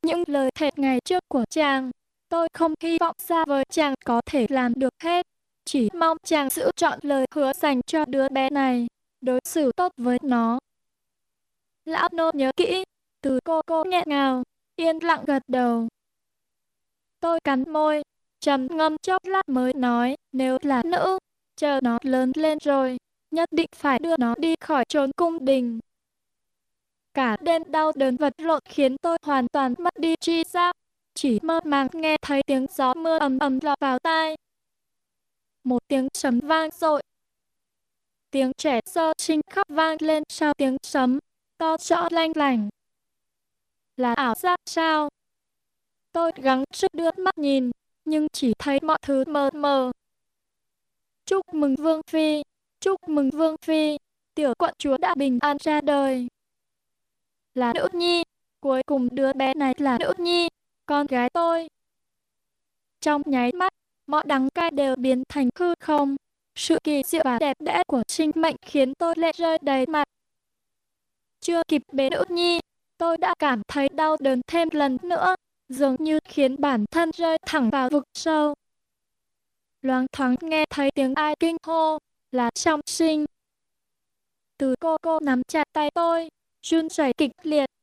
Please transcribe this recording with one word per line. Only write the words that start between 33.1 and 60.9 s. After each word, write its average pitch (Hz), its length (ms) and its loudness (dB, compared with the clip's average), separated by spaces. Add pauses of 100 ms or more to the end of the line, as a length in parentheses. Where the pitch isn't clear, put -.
ầm 269 200 0
ầm 269 240 0
lọt 294 180 0
vào 262 180 0
tai. 320 380 0 (1300)
Một 247 240 0
tiếng 269 260 0
sấm 247 260 0
vang 311 300 0
dội. 302 320 0 (1300)
Tiếng 269 280 0
trẻ 262 280 0
sơ 320 320 0
sinh 311 220 0 (100)
khóc 403 180 -2
vang 320 320 0
lên 311 280 0
sau 302 260 0
tiếng 269 280 0
sấm, 262 360 0 (400)
to 320 180 0
rõ 339 340 0
lanh 330 240 0
lảnh. 254 340 0 (1300)
Là 247 180 0
ảo 247 200 0
giác 359 320 0
sao? 311 420 0 (1040)
Tôi 330 240 0
gắng 262 360 0
sức - 220 -2
đưa 330 220 0
mắt 370 220 0
nhìn, 269 320 0 (340)
nhưng 311 280 0
chỉ 226 260 0
thấy 277 240 0
mọi 311 200 0
thứ 269 240 0
mờ 285 260 0
mờ. 277 400 0 (1300)
Chúc 381 280 -2
mừng 285 200 0
Vương 311 320 0
Phi, 311 360 0 (380)
chúc 381 280 -2
mừng 285 220 0
Vương 311 320 0
Phi, 311 360 0 (360)
tiểu 277 240 0
quận 330 200 0
chúa 269 180 0
đã 370 180 0
bình 269 280 0
an 294 180 0
ra 302 200 0
đời. 269 480 0 (1300)
Là 240 180 0
nữ 349 200 0
nhi, 349 300 0 (380)
cuối 262 220 0
cùng 254 300 0
đứa 269 200 0
bé 269 220 -2
này 277 240 0
là 269 200 0
nữ - 200 -2
nhi, 349 300 0 (380)
con 294 200 0